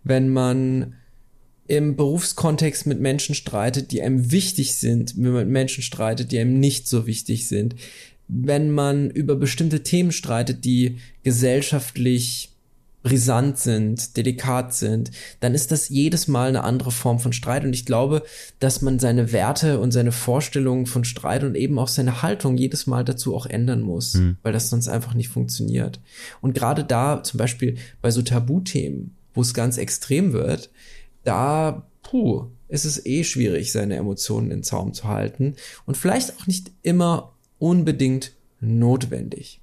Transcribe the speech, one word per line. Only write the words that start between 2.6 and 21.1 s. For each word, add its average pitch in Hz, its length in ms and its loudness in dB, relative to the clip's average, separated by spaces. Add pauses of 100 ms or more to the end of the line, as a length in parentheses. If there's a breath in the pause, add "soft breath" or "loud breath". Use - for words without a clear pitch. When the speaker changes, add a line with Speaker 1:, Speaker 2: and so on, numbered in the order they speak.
Speaker 1:
mit 143 140 0
Menschen 143 340 0
streitet, 123 580 -4
die - 100 0
einem 123 300 2
wichtig 175 440 0
sind, 117 400 0
wenn 123 160 2
man 123 120 2
mit 110 100 0
Menschen 131 300 0
streitet, 120 500 -4
die 117 60 0
einem 127 200 4
nicht 135 300 2
so 113 180 2
wichtig 113 400 -4
sind, 110 280 -2 (520 loud breath)
wenn 147 440 0
man 143 380 2
über 143 260 0
bestimmte 147 480 0
Themen 175 280 2
streitet, 123 540 -2
die 123 320 2 (260 loud breath)
gesellschaftlich 127 1300 0 (540)
brisant 127 540 4
sind, 110 600 0
delikat 127 580 -2
sind, 113 340 -2 (300 loud breath)
dann 120 160 2
ist - 160 0
das 151 180 0
jedes 147 380 2
Mal 131 220 2
eine 131 140 0
andere 123 280 0
Form 120 280 0
von 120 140 0
Streit. 135 300 -2
Und 131 100 0
ich 123 120 -6
glaube, 139 380 2 (360 loud breath)
dass 135 240 2
man 131 160 2
seine 117 320 4
Werte 127 480 2
und 120 120 2
seine 120 200 4
Vorstellungen 127 720 0
von 123 180 -2
Streit - 400 -2